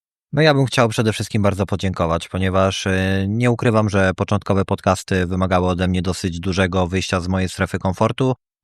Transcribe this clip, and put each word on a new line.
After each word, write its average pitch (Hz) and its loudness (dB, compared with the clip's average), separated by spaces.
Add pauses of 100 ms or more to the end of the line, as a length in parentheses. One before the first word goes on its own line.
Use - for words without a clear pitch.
(320)
No 147 0
ja 156 4
bym 139 2
chciał 117 2
przede 110 0
wszystkim 107 -4
bardzo 98 2
podziękować, 87 -2
ponieważ, 92 0
e, 95 0
nie 120 0
ukrywam, 110 2
że 95 2
początkowe 98 0
podcasty 95 0
wymagały 92 0
ode 90 0
mnie 92 0
dosyć 87 -4
dużego 92 0
wyjścia 92 -2
z 87 -6
mojej 92 0
strefy 92 -4
komfortu. 113 0 (300)